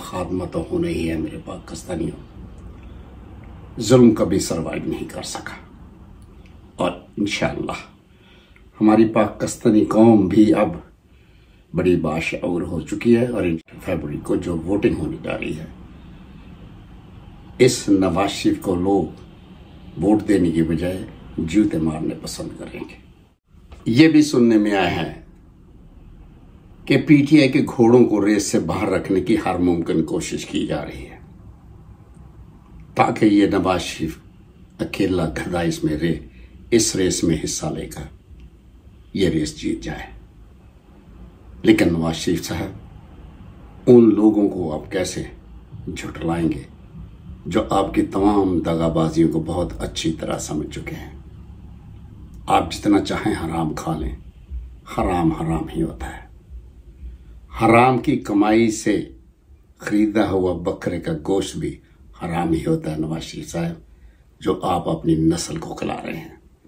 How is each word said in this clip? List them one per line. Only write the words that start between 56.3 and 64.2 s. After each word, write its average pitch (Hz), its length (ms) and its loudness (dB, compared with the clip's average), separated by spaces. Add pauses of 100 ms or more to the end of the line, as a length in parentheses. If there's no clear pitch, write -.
हराम 117 460 6
की 131 200 -2
कमाई 107 520 2
से 104 240 -2 (840)
खरीदा 104 460 2
हुआ 92 260 0 (100)
बकरे 87 360 -4
का 82 140 -4 (100)
गोश्त - 340 -2
भी - 200 -8 (380)
हराम 85 380 -2
ही - 80 -2
होता - 300 -2
है 78 100 -4
नवाज 78 200 -4
शरीफ - 260 -14
साहब, 85 340 -6 (600)